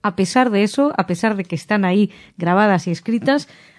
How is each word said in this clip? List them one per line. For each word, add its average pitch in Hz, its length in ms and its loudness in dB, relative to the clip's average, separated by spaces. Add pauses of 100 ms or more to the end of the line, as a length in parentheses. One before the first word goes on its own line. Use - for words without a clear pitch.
A 208 140 -4
pesar 240 340 2
de 202 140 2
eso, 277 340 0
a 185 100 0
pesar 208 280 -2
de 190 80 -6
que 175 120 -8
están 202 300 -2
ahí 196 240 2 (280)
grabadas 180 500 2
y 175 40 -4
escritas, 233 560 -2 (320)